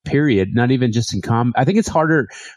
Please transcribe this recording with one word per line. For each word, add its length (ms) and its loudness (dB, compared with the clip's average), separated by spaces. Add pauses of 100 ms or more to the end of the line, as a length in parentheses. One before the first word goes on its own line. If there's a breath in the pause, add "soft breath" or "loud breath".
period. 480 2
Not 160 2
even 200 0
just 240 -2
in 60 -4
com-, 340 0
I 120 2
think 120 0
it's 100 0
harder 400 0 (280 loud breath)